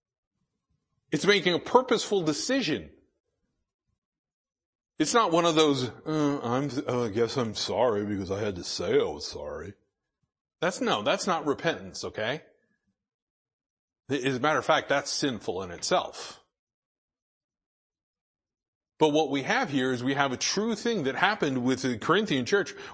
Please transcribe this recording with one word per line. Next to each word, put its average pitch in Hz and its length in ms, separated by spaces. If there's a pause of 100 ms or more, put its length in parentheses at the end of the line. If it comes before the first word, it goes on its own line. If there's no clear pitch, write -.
(1120)
It's 160 140
making 180 280
a 156 60
purposeful 233 600
decision. 156 680 (2000)
It's 156 160
not 214 200
one 170 120
of 165 100
those, 139 340 (160)
"Uh, 147 360
I'm, 131 280 (180)
uh, 123 160
I 117 60
guess 110 260
I'm 113 200
sorry 104 500
because 95 260
I 98 80
had 104 160
to 87 80
say 90 340
I 135 60
was 73 240
sorry." 78 460 (880)
That's, 180 180
no, 175 220
that's 156 240
not 160 220
repentance, 123 580
okay? 110 380 (1700)
As 131 260
a 120 40
matter 147 200
of 113 60
fact, 151 240
that's 139 200
sinful 104 540
in 90 80
itself. - 680 (2500)
But 156 100
what 147 220
we 139 100
have 202 300
here 131 200
is 123 120
we 135 100
have 139 180
a 123 60
true 220 380
thing 220 300
that 127 100
happened 170 480
with 127 180
the 123 160
Corinthian 156 480
church 196 280 (200)